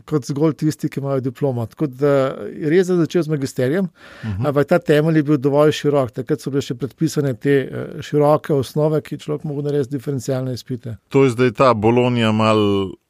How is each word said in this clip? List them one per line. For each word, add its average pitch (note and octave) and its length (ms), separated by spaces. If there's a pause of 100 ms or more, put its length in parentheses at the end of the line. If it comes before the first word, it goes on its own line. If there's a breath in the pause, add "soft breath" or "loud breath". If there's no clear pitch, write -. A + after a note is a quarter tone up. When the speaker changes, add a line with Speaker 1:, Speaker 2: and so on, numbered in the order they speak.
Speaker 1:
kot D3+ 200
zgolj D3 320
tisti, D3+ 340
ki - 100
imajo C#3 220
diplomo. B2 440
Tako D3+ 220
da C3+ 200 (420)
je - 200
res, F3 180
da F3+ 100
začel E3+ 260
z D3 60
magisterijem, D3 580 (340 loud breath)
Speaker 2:
Mhm. G#2+ 240
Speaker 1:
ampak C#3+ 220
ta F3 120
temelj D#3 360
je D#3 80
bil D3 140
dovolj C#3+ 360
širok. C#3+ 400
Takrat C#3+ 260
so - 100
bile C3+ 120
še C3 140
predpisane C#3+ 580
te, C#3+ 280
eh, - 80 (300)
široke D3 540
osnove, D3 480
ki - 160
človek D3+ 260
mogo D3 180
narediti C#3+ 360
diferencialne C3 560
izpite. A#2 440 (100)
Speaker 2:
To C3+ 160
je C3+ 80
zdaj B2 220
ta C3 200
Bologna A#2 580
malo G#2+ 640 (160)